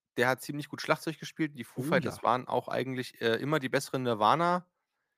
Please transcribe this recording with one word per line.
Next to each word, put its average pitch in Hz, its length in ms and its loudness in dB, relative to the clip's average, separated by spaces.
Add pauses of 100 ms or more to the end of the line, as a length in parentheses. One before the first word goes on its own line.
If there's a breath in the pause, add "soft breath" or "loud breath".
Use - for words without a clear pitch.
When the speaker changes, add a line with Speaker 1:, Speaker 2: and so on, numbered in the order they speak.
(160)
Speaker 1:
der 120 120 4
hat 127 140 0
ziemlich 143 260 -8
gut - 140 -12
Schlagzeug 156 380 -2
gespielt. 147 360 -6
Die 117 80 -8
Foo - 180 -8
Speaker 2:
Oh - 20 -4
Speaker 1:
Fighters 123 320 0
Speaker 2:
ja. - 80 -16
Speaker 1:
waren 123 240 2
auch 123 200 -2
eigentlich, 127 520 -4
äh, 113 160 2
immer 147 240 0
die 135 80 -4
besseren 131 340 -2
Nirvana 131 640 4 (500)